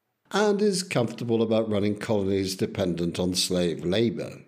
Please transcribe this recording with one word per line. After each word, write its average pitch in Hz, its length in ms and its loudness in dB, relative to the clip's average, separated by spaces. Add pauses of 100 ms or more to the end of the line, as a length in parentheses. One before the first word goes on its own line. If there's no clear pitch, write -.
(320)
and 208 300 2
is 190 220 2
comfortable 117 580 0
about 110 280 2
running 104 260 0
colonies 98 600 0
dependent 87 640 -2
on 90 140 0
slave 87 500 0
labour. 90 640 -2